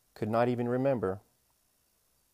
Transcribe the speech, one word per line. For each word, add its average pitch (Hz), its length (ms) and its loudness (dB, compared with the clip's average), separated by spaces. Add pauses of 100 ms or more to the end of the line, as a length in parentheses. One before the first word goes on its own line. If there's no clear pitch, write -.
(160)
could 110 140 -4
not 117 200 2
even 120 180 -2
remember. 120 540 0 (1120)